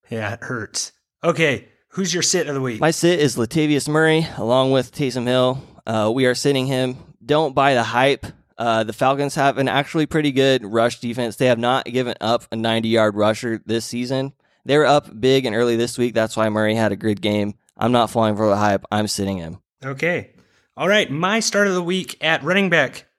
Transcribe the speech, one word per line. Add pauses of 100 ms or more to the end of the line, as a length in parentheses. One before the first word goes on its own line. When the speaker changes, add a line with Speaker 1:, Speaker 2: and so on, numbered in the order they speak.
Speaker 1:
Yeah,
it
hurts. (320)
Okay, (220)
who's
your
sit
of
the
week?
Speaker 2:
My
sit
is
Latavius
Murray,
along
with
Taysom
Hill. (220)
Uh,
we
are
sitting
him. (260)
Don't
buy
the
hype. (300)
Uh,
the
Falcons
have
an
actually
pretty
good
rush
defense.
They
have
not
given
up
a
ninety-yard
rusher
this
season. (300)
They
were
up
big
and
early
this
week.
That's
why
Murray
had
a
good
game. (200)
I'm
not
falling
for
the
hype.
I'm
sitting
him. (260)
Speaker 1:
Okay. (440)
All
right,
my
start
of
the
week
at
running
back. (120)